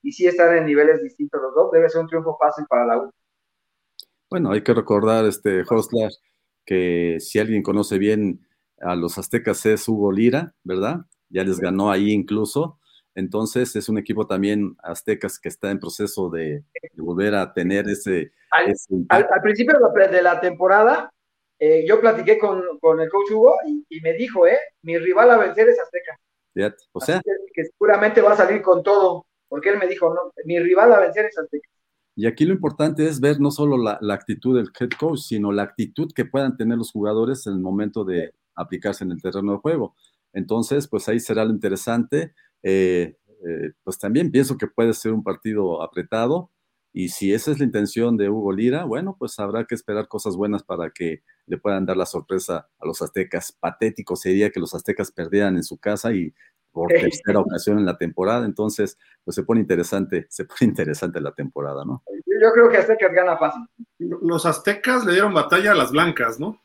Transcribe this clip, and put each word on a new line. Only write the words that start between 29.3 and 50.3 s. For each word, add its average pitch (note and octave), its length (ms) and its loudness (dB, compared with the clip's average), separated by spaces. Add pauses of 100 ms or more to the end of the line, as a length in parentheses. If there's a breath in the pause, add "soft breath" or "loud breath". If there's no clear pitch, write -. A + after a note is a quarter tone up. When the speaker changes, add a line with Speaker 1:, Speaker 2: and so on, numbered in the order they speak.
Speaker 1:
porque D3 220 -4
él G#3 80 2
me F#3 100 -2
dijo, E3 260 0
"No, - 180 -6 (140)
mi E3+ 140 -2
rival F#3 340 6
a G3+ 60 8
vencer G3+ 260 0
es G#3+ 120 -8
Azteca". D3 300 -10 (460)
Speaker 2:
Y G#2+ 140 -2
aquí A2+ 180 2
lo F#3+ 80 2
importante D3+ 540 -2
es C#3+ 140 -4
ver C#3+ 180 2
no C#3+ 120 2
solo C#3+ 260 0
la, A2 240 -2
la G#2 120 -2
actitud B2 440 -2
del G#2+ 200 0
head B2 120 -4 (100)
coach, D3+ 200 -2
sino G#2 340 -4
la G2+ 100 -2
actitud - 500 -6
que A#2 120 -4
puedan C3+ 320 -4
tener A#2 200 -2
los A2+ 140 -6
jugadores A2 560 -2
en G2 60 -6
el F#2 60 -4
momento G2+ 440 -4
de F2 300 -4 (200)
aplicarse F#2 520 -8
en F2+ 60 -6
el D#2 100 -10
terreno G2 320 -4
de G2 60 -4
juego. D3 360 -4 (380)
Entonces, A#2 560 -4
pues - 180 -4
ahí A2+ 140 -2
será A2 240 0
lo A2+ 60 0
interesante. A#2 840 -2 (300)
Eh, F#2 540 0 (300)
eh, E2 240 -8 (120)
pues F#2 140 -10
también C3 320 0
pienso C3 280 0
que G2+ 100 -4
puede A#2 260 0
ser A2+ 200 -4
un A2 100 -4
partido F#2+ 580 -4
apretado, A#2 720 -4 (420)
y F#2 140 -6
si G2 260 -2
esa A2+ 180 -2
es D3 80 -2
la C#3+ 60 2
intención A2+ 520 0
de G2+ 120 0
Hugo G#2 220 -2
Lira, A#2+ 320 0
bueno, E3 340 -6
pues - 220 -10
habrá G#2+ 240 -6
que A#2 120 -6
esperar G#2+ 340 -6
cosas G#2 260 -8